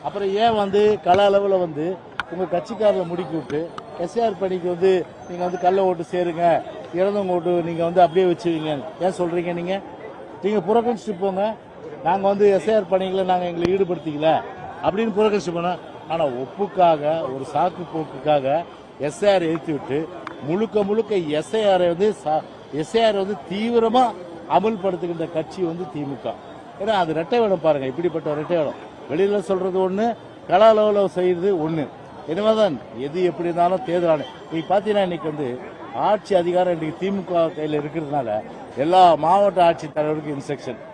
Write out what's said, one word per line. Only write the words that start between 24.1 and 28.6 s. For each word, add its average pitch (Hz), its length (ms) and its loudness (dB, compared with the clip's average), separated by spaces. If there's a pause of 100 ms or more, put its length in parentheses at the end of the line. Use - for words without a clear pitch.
அமல்படுத்துகின்ற 175 840 0
கட்சி 160 320 -6
வந்து 175 280 -4
தி 147 120 -8
மு 139 140 -6
க. 113 160 -6 (440)
ஏன்னா, 208 220 -2
அது 165 140 0
ரெட்டை 165 260 -2
வேடம் 190 260 2
பாருங்க, 143 220 2
இப்படிப்பட்ட 156 480 -2
ரெட்டை 151 220 -2
வேடம். 143 200 -2 (300)